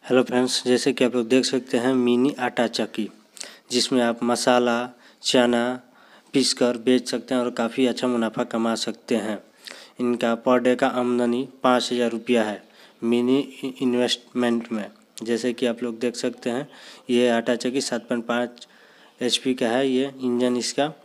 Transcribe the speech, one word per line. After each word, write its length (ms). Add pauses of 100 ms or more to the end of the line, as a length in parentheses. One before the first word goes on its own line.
Hello 160
friends, 400
जैसे 300
कि 100
आप 120
लोग 120
देख 180
सकते 320
हैं 160
मिनी 460
आटा 280
चक्की, 400 (640)
जिसमें 300
आप 220
मसाला, 680 (340)
चना 580 (520)
पीसकर 440
बेच 320
सकते 260
हैं 60
और 100
काफ़ी 340
अच्छा 220
मुनाफा 360
कमा 320
सकते 400
हैं। 220 (640)
इनका 320 (120)
per 160
day 160
का 120
आमदनी 560 (200)
पाँच 300
हज़ार 180
रुपया 320
है 200 (400)
मिनी 360
इ-, 420
इन्वेस्टमेंट 880
में। 180 (340)
जैसे 300
कि 120
आप 180
लोग 160
देख 160
सकते 340
हैं, 180 (420)
ये 200
आटा 260
चक्की 260
सात 280
पॉइंट 160
पाँच 420 (540)
एचपी 320
का 140
है। 220
ये 220 (100)
इंजन 360
इसका 340 (140)